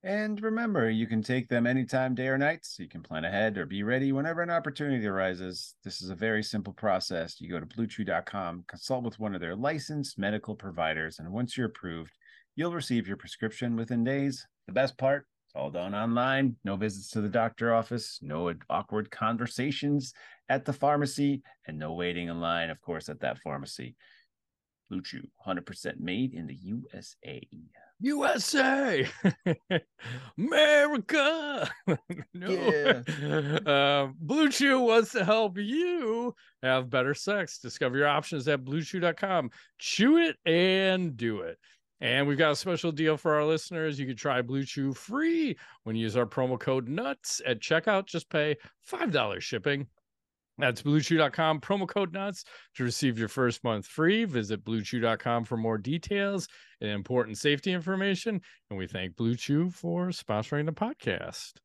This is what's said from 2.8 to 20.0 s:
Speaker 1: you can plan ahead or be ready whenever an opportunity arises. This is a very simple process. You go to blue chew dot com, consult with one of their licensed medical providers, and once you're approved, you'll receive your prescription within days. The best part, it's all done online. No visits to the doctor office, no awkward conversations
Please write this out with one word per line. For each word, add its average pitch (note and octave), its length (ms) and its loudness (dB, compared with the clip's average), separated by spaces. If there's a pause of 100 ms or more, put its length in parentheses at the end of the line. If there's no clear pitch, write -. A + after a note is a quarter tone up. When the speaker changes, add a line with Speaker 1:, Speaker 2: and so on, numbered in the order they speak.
Speaker 1:
you D#2 60 -14
can E2+ 140 -14
plan D#2+ 220 -4
ahead G2+ 320 2
or F2 80 -2
be G2 180 -4
ready C3 300 2
whenever D#3+ 280 -2
an E3+ 80 -2
opportunity D3 560 0
arises. F#2 800 -2
This - 180 -10
is F#2 80 -10
a F#2+ 60 -6
very G#2+ 280 0
simple G#2 300 -4
process. F#2 680 -2
You E2 100 -12
go F2 100 -4
to D#2+ 60 -10
blue A2+ 220 -4
chew - 160 -6
dot E2+ 220 -2
com, F2 420 -6
consult B2+ 380 -6
with A2+ 140 -8
one G#2+ 160 -4
of F2 60 -4
their E2+ 140 -4
licensed D3 600 -4
medical G#2 380 -2
providers, D#2+ 640 -4
and E2 120 -10
once A#2 240 -4
you're B2 120 -2
approved, E2 440 -8 (460)
you'll E3+ 160 -2
receive B2 340 -2
your G2 100 -6
prescription A2+ 600 -6
within A#2 260 -2
days. C#3 420 -2 (220)
The F#2 60 -12
best C3 240 2
part, C#3 280 2 (220)
it's - 80 -16
all C2+ 160 -4
done F2+ 240 -4
online. B2 680 2
No G2 140 -2
visits G2 340 -4
to A2 100 -2
the G#2 80 0
doctor A#2 440 2
office, A2+ 480 -2
no D#2+ 320 -4 (160)
awkward G#2 420 -2
conversations B2+ 1000 -2 (340)